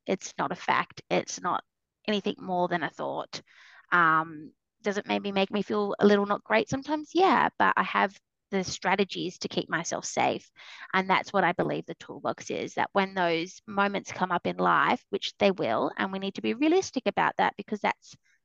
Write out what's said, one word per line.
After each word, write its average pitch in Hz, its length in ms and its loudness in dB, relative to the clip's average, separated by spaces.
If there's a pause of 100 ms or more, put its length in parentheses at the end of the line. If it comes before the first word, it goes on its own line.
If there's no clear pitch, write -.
It's - 320 -4
not 165 140 -2
a 180 40 -6
fact. - 540 -2
It's - 320 -2
not 175 220 -4 (440)
anything 208 320 -2
more 180 280 -2
than 175 160 -2
a 139 60 -4
thought. - 520 -8 (500)
Um, 160 600 4 (300)
does 202 160 -2
it 202 100 -6
maybe 202 240 0
make 196 200 0
me 208 100 0
feel 208 380 -2
a - 60 6
little 202 200 8
not 208 180 -2
great 220 260 0
sometimes? 294 440 -4
Yeah, 339 440 4
but 190 200 4
I 190 60 2
have 202 300 0 (380)
the 196 120 0
strategies 185 760 -2
to - 80 -6
keep - 220 -4
myself - 360 -4
safe. - 420 0 (460)
And 190 160 0
that's - 240 0
what 190 100 2
I 175 100 4
believe 156 320 -2
the 170 100 -10
toolbox - 560 -8
is, 104 240 -6
that - 180 -2
when 196 220 0
those 170 500 -2
moments 202 460 -2
come 185 200 -2
up 175 140 -2
in 180 120 -4
life, 175 520 2
which - 300 -6
they 202 120 6
will, 160 460 0
and 202 140 -2
we 190 80 -8
need 196 160 -8
to 208 60 -10
be 220 120 -2
realistic 311 540 0
about 165 300 0
that, - 200 2
because 208 220 -8
that's - 360 -6 (300)